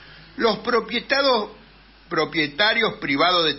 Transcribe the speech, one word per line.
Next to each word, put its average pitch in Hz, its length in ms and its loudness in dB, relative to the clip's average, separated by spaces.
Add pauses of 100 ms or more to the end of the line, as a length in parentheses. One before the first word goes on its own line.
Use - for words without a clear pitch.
(360)
Los 220 220 0
propietados-, 240 920 -2 (580)
propietarios 165 880 0
privados 160 480 2
de 143 120 0